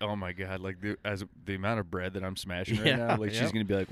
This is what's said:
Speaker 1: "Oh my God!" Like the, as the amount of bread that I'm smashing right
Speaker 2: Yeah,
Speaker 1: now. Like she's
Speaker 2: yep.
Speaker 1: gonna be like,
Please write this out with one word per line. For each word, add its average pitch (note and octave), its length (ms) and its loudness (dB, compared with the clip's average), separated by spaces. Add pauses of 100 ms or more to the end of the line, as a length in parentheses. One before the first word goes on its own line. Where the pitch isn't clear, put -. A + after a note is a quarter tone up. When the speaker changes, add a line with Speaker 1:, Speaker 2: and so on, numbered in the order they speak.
Speaker 1:
"Oh G#2 140 0
my F#2 180 -2
God!" F#2 260 -4
Like F#2 220 -4
the, G#2 240 -2
as G2+ 180 -2 (220)
the G2+ 100 -2
amount G#2+ 240 0
of F2 120 -4
bread F#2 220 -2
that F#2+ 100 -4
I'm F#2+ 120 -4
smashing G2 420 -2
right G#2+ 100 2
Speaker 2:
Yeah, C3 80 6
Speaker 1:
now. A#2 220 4
Like G#2 140 0
she's A2+ 100 2
Speaker 2:
yep. D3+ 120 2
Speaker 1:
gonna A2 120 4
be G2 100 4
like, F#2+ 160 2